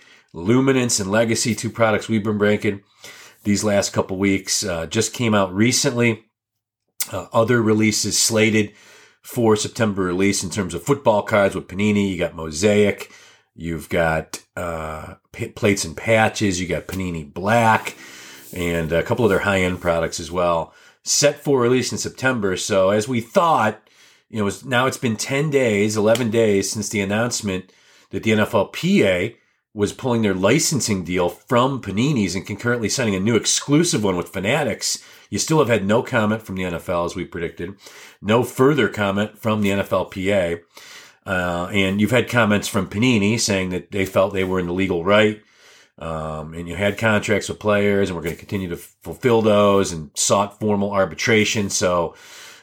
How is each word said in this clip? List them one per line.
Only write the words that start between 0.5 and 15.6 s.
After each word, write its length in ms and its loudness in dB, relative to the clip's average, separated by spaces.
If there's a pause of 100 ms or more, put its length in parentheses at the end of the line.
and 100 -4
Legacy, 440 0
two 160 -6
products 380 0
we've 160 0
been 140 -2
breaking 440 0 (640)
these 200 0
last 280 0
couple 260 -4
weeks, 460 0
uh, 200 -4
just 300 -2
came 200 0
out 200 0
recently. 680 2 (880)
Uh, 200 -8
other 300 4
releases 560 2
slated 540 2 (500)
for 340 2
September 460 -2
release 400 0
in 80 -6
terms 240 -4
of 80 -6
football 400 2
cards 320 2
with 140 -8
Panini. 420 0
You 80 -4
got 160 -4
Mosaic. 800 0 (420)
You've 340 -8
got, 540 -2 (140)
uh, 580 -10 (180)
p-, 160 -10
plates 360 -2